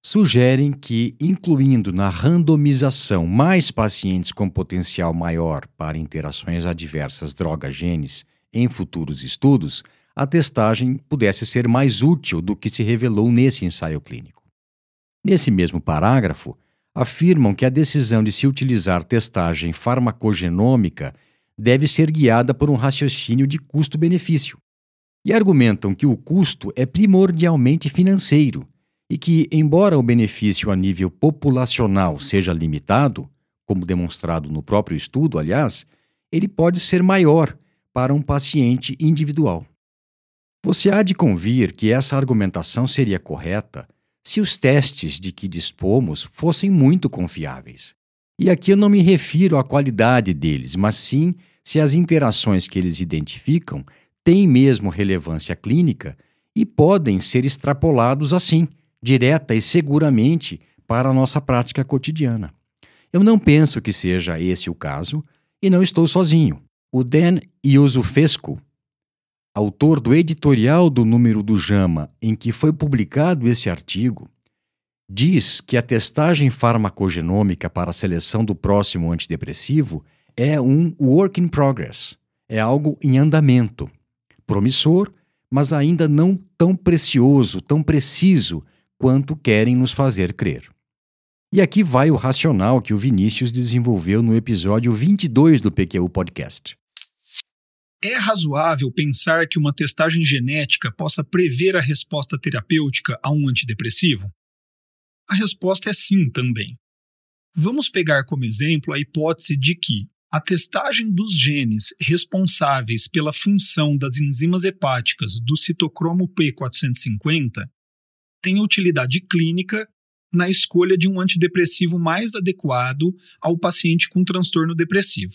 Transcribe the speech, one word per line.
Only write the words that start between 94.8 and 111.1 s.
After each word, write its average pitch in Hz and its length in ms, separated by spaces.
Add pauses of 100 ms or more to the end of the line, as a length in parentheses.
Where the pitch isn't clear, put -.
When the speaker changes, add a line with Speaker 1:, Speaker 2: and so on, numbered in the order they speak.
Speaker 1:
vinte 175 320
e 165 40
dois 139 320
do 101 100
P 95 160
Q 90 140
U 90 80
Podcast. - 720 (1200)
Speaker 2:
É 226 140
razoável 160 720
pensar 160 560
que - 120
uma 143 140
testagem 160 520
genética 135 640
possa 156 320
prever 180 540
a 170 40
resposta 143 580
terapêutica 135 840
a 139 80
um 147 180
antidepressivo? 113 840 (960)
A 196 60
resposta 190 560
é - 20
sim 190 380
também. 123 460 (800)
Vamos 233 340
pegar 147 360
como 135 200
exemplo 143 480
a 143 60
hipótese 156 580
de 139 200
que 104 320 (220)
a 151 100
testagem 208 720